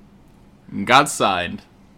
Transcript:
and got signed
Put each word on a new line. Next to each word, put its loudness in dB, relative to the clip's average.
and -8
got 4
signed -4